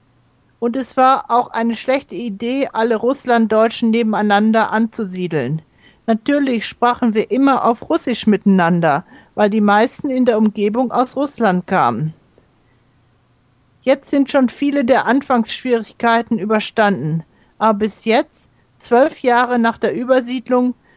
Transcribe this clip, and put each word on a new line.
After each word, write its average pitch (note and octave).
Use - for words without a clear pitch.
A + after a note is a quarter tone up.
Und A#3
es B3+
war C4
auch A#3+
eine A#3
schlechte -
Idee, A#3
alle A3+
Russlanddeutschen A3+
nebeneinander A3
anzusiedeln. F3+
Natürlich B3+
sprachen A#3+
wir G#3+
immer C4+
auf A3+
Russisch C#4
miteinander, F3
weil G#3
die G#3+
meisten G#3+
in B3+
der A3+
Umgebung G#3+
aus B3+
Russland A3+
kamen. D3
Jetzt C#4
sind C#4
schon C4
viele C#4+
der A#3
Anfangsschwierigkeiten A#3
überstanden, G3
aber G#3+
bis G#3
jetzt, A3+
zwölf C4+
Jahre B3
nach A3+
der E3
Übersiedlung, B3